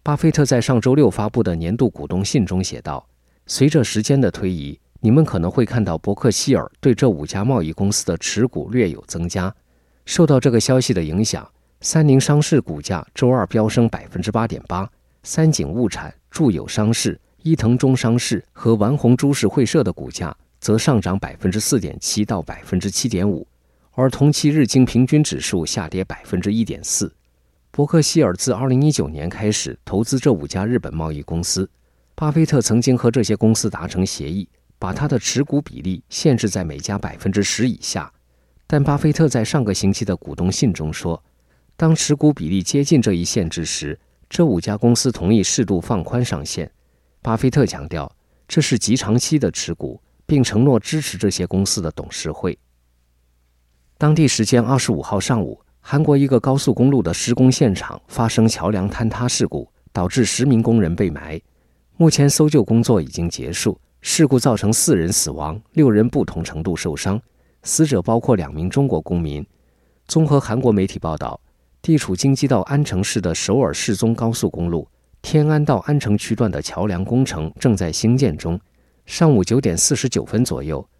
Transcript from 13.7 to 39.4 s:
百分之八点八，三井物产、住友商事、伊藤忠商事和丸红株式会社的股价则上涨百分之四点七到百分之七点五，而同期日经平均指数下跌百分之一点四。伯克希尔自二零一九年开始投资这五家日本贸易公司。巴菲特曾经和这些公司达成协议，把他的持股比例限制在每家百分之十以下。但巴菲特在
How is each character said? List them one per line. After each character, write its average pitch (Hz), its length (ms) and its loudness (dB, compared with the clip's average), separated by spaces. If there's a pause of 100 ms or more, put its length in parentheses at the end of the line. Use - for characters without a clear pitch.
百 - 200 -6
分 - 120 -8
之 107 120 -4
八 113 160 0
点 - 200 -8
八， 92 220 -6 (320)
三 160 280 0
井 78 200 -2
物 120 180 0
产、 78 240 -8 (200)
住 151 180 2
友 76 180 -2
商 107 240 0
事、 - 260 -2 (260)
伊 160 120 2
藤 120 220 2
忠 131 180 4
商 120 220 0
事 - 340 -4
和 - 220 0
丸 113 240 2
红 120 180 4
株 143 160 0
式 196 160 0
会 147 160 2
社 151 200 2
的 90 100 -2
股 65 160 -12
价 82 260 -10 (240)
则 110 160 0
上 117 240 2
涨 92 200 -2
百 - 160 -10
分 95 160 -2
之 107 80 -2
四 117 200 0
点 78 220 -6
七 - 240 -2
到 98 160 -4
百 - 220 -14
分 95 160 -2
之 98 120 -4
七 - 160 -4
点 101 220 0
五， - 180 -6 (440)
而 131 180 0
同 143 200 2
期 147 200 0
日 147 180 2
经 131 160 4
平 123 240 2
均 151 160 4
指 69 160 -4
数 85 260 -4
下 87 220 -6
跌 92 160 -6
百 - 220 -10
分 92 160 -4
之 101 120 -2
一 113 120 0
点 - 180 -10
四。 - 300 -6 (580)
伯 143 140 0
克 160 160 2
希 160 200 2
尔 95 120 2
自 - 180 -4
二 120 160 -2
零 131 160 4
一 151 80 4
九 87 160 0
年 78 220 -6
开 104 200 -2
始 - 360 -4
投 101 180 -2
资 131 160 -2
这 127 140 2
五 73 120 -2
家 92 200 -4
日 120 120 -2
本 67 160 -6
贸 78 160 -6
易 73 120 -8
公 85 200 -6
司。 95 280 -4 (440)
巴 151 160 -2
菲 156 160 2
特 139 160 2
曾 113 200 2
经 127 160 2
和 117 120 2
这 113 140 0
些 107 140 0
公 113 180 4
司 110 140 -2
达 82 180 -8
成 92 180 -2
协 - 240 -8
议， 90 200 -8 (280)
把 95 140 -6
他 147 160 -4
的 139 100 0
持 - 280 -2
股 143 160 -2
比 - 200 -16
例 90 280 -6
限 143 260 2
制 107 140 0
在 98 120 -4
每 73 160 -8
家 101 200 -6
百 - 180 -8
分 95 160 -4
之 101 100 0
十 117 280 0
以 - 120 -6
下。 - 300 -8 (560)
但 147 160 2
巴 143 140 2
菲 151 160 2
特 160 160 2
在 110 160 0